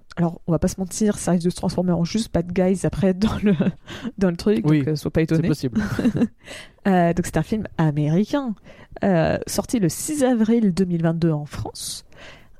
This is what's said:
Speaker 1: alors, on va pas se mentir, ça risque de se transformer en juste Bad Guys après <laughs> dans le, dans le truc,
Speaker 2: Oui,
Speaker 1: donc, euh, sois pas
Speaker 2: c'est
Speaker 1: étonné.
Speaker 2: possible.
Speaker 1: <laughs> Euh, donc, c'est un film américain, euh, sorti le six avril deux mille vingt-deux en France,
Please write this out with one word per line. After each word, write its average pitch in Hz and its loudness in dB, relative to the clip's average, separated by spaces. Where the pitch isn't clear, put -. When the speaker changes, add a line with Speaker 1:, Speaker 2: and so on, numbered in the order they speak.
Speaker 1:
alors, 170 -2
on 175 0
va 156 4
pas 185 0
se - -6
mentir, 202 -2
ça - -4
risque 170 2
de 180 2
se - -4
transformer 180 0
en 170 0
juste 220 -2
Bad 175 -2
Guys 185 0
après 185 2
<laughs> - -
dans 202 0
le, 202 4
dans 190 2
le 170 -2
truc, 214 0
Speaker 2:
Oui, 151 6
Speaker 1:
donc, 131 0
euh, 156 0
sois 156 -6
pas - 0
Speaker 2:
c'est 160 4
Speaker 1:
étonné. 160 2
Speaker 2:
possible. 143 -2
Speaker 1:
<laughs> 196 -6
Euh, 175 4
donc, 180 -2
c'est - -4
un 185 2
film 220 -4
américain, 165 0
euh, 165 2
sorti - -2
le 175 2
six 294 -2
avril 226 2
deux 190 2
mille 170 -2
vingt-deux 165 2
en 147 -2
France, - -12